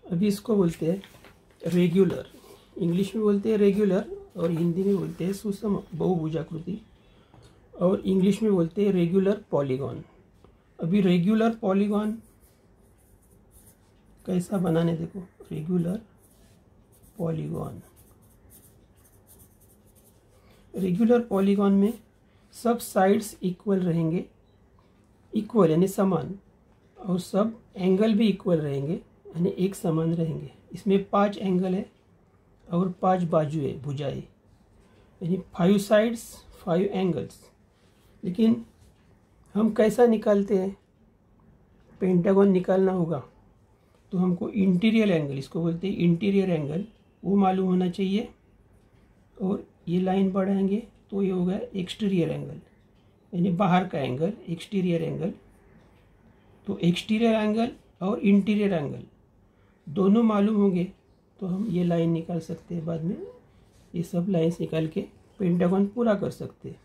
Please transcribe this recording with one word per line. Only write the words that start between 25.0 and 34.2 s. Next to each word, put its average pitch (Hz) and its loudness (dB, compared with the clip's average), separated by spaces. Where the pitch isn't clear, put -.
equal 202 2
यानी 175 4
समान, 190 -2
और 185 -4
सब 214 -2
angle 190 2
भी 220 4
equal 190 0
रहेंगे 143 -4
यानी - -6
एक 196 0
समान 165 -2
रहेंगे। 147 -6
इसमें 196 0
पांच 202 2
angle 185 0
है 208 -4
और 180 0
पांच 185 0
बाजू 156 0
है, 135 -4
भुजाएं, 139 -6